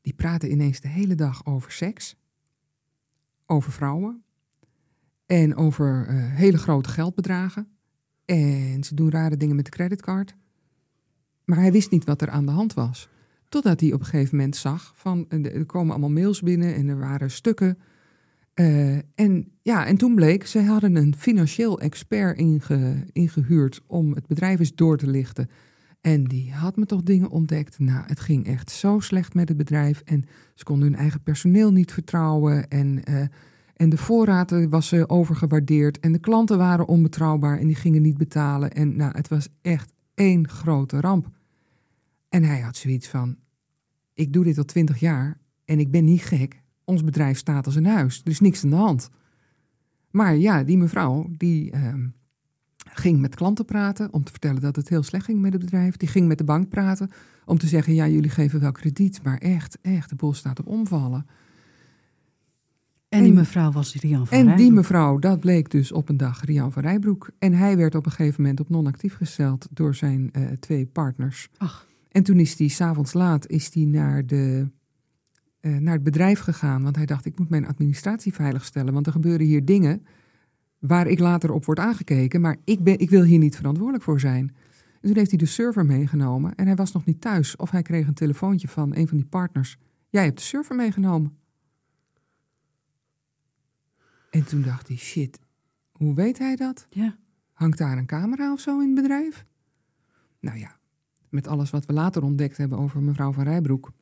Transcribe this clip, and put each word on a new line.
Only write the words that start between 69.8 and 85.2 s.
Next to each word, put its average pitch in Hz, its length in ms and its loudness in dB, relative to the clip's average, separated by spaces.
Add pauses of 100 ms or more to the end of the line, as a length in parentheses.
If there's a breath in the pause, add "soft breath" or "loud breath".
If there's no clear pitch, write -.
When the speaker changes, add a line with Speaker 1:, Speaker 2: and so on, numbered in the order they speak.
Speaker 1:
zijn, 135 380 -2
eh, 135 100 -4 (180)
twee 135 260 -4
partners. 131 680 -6
Speaker 2:
Ach. - 300 -10 (220 soft breath)
Speaker 1:
En 196 140 2
toen 190 160 4
is 165 180 2
die 151 120 0
's - 120 -4
avonds 156 320 -2
laat 175 360 0
is 160 220 -4
die 156 160 0
naar 143 400 0
de, 135 420 -2 (920)
eh, 147 160 -2
naar 160 180 0
het 147 80 -2
bedrijf 180 380 2
gegaan. 135 420 -2
Want 139 140 -2
hij 151 100 -2
dacht, 139 180 -4
"Ik - 140 -10
moet 175 100 -2
mijn 156 180 0
administratie 185 680 -4
veiligstellen. 139 580 -4
Want 143 140 -2
er 160 60 -2
gebeuren 160 340 0
hier 147 180 2
dingen 180 420 2 (720)
waar 170 280 0
ik 180 120 2
later 175 340 2
op - 120 -4
word 156 140 -2
aangekeken. 170 600 0
Maar 165 240 0
ik 196 200 0
ben, 190 140 4
ik 165 120 0
wil 190 120 8
hier 170 160 8
niet 151 180 4
verantwoordelijk 196 480 -4
voor 147 160 0
zijn." 131 340 -2 (460)
En 202 80 -2
toen 202 80 2
heeft 202 140 2